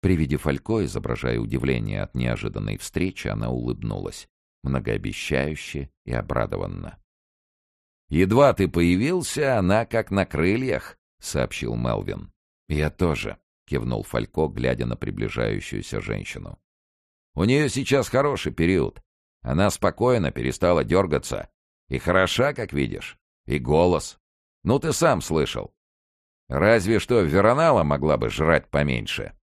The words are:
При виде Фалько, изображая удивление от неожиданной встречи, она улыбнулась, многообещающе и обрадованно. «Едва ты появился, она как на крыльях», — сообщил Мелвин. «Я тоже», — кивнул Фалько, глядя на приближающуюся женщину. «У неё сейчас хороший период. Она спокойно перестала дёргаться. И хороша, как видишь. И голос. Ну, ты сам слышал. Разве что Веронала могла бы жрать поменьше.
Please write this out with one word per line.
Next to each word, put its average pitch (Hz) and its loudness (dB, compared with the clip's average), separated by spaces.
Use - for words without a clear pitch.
При 92 4
виде 76 2
Фалько, 78 -2
изображая 60 -4
удивление 57 -2
от - -8
неожиданной 53 -4
встречи, - -6
она 53 -4
улыбнулась, 52 -6
многообещающе 67 -4
и 57 -8
обрадованно. 50 -4
«Едва 104 6
ты 92 2
появился, 127 2
она 101 2
как - -2
на 98 2
крыльях», — 95 -2
сообщил 60 -4
Мелвин. 52 -4
«Я 76 0
тоже», — - -2
кивнул 58 -4
Фалько, 60 -2
глядя 60 -2
на 58 -6
приближающуюся 52 -6
женщину. 50 -10
«У 80 2
неё 139 4
сейчас 131 0
хороший 131 0
период. 82 2
Она 78 2
спокойно 104 2
перестала 65 2
дёргаться. 71 0
И 65 -4
хороша, 95 2
как - -8
видишь. - -4
И 69 -2
голос. 78 2
Ну, 127 2
ты 160 -4
сам 143 4
слышал. 67 -2
Разве 101 4
что 117 2
Веронала 107 4
могла 71 2
бы 58 0
жрать 78 2
поменьше. 62 -2